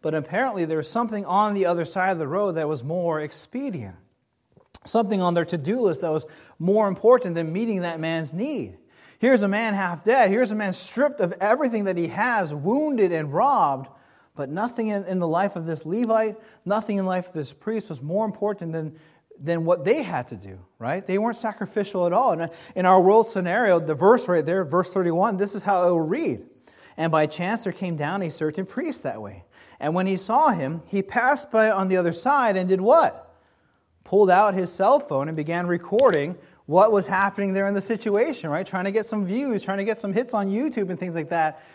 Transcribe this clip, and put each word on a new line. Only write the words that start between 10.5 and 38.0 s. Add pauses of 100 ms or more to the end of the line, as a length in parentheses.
a
man
stripped
of
everything
that
he
has,
wounded
and
robbed. (460)
But
nothing
in,
in
the
life
of
this
Levite, (280)
nothing
in
the
life
of
this
priest
was
more
important
than, (440)
than
what
they
had
to
do, (200)
right?
They
weren't
sacrificial
at
all.
And (260)
in
our
world
scenario,
the
verse
right
there,
verse
thirty-one,
this
is
how
it
will
read. (540)
"And
by
chance
there
came
down
a
certain
priest
that
way. (340)
And
when
he
saw
him,
he
passed
by
on
the
other
side
and
did
what?" (680)
Pulled
out
his
cell
phone
and
began
recording (300)
what
was
happening
there
in
the
situation,